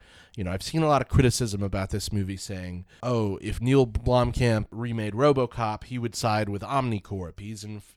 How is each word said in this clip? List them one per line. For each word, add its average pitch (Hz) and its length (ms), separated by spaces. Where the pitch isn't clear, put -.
you 107 80
know, - 80
I've - 100
seen 160 220
a 151 40
lot 139 140
of - 60
criticism 113 560
about 98 280
this 101 200
movie 98 240
saying, 92 500
"Oh, 113 400
if 104 200
Neil 127 260
Blomkamp 120 800
remade 113 440
RoboCop, 120 720
he 123 120
would 117 160
side 107 360
with 101 120
Omnicorp. 107 800
He's 104 240
in 107 140
f-, - 200